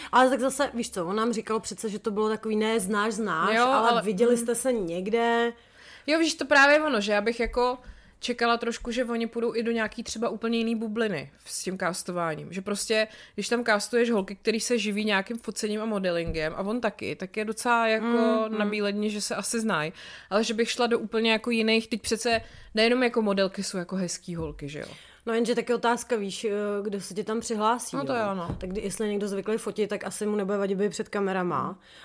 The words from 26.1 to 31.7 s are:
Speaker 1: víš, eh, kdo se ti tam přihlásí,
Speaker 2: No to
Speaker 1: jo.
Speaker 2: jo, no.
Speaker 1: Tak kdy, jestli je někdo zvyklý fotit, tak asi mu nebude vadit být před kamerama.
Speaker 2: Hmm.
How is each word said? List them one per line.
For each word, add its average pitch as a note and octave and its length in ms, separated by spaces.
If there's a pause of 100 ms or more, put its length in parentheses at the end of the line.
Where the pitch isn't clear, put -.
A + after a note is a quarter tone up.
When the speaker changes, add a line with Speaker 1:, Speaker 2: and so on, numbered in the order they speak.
Speaker 1:
víš, G3 280
eh, A3 60 (320)
kdo G3+ 180
se F#3 140
ti G3 100
tam A3 160
přihlásí, A3+ 560
Speaker 2:
No C#4 80
to C4+ 80
Speaker 1:
jo. A#3+ 60 (100)
Speaker 2:
jo, G3 60
no. F3+ 260
Speaker 1:
Tak F#3 100
kdy, F#3+ 100
jestli G3+ 260
je G#3 40
někdo G3+ 180
zvyklý G3 300
fotit, G#3 320
tak G3 140
asi G3 220
mu G#3 100
nebude G3+ 220
vadit G3 200
být G3+ 120
před G#3 180
kamerama. F#3 580
Speaker 2:
Hmm. F3+ 80 (300)